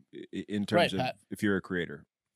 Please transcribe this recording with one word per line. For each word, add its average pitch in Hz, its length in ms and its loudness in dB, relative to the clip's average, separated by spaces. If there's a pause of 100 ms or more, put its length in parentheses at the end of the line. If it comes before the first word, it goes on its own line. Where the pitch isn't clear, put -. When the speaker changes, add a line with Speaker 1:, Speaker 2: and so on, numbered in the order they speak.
(140)
Speaker 1:
i-, - 40 -14 (160)
i-, 95 140 -6
in 104 160 -2
terms 104 140 2
Speaker 2:
Right, 147 160 4
Speaker 1:
of 95 40 0
Speaker 2:
Pat. 127 180 -2 (140)
Speaker 1:
if 101 120 -8
you're 101 140 4
a 90 40 0
creator? 82 440 -4 (320)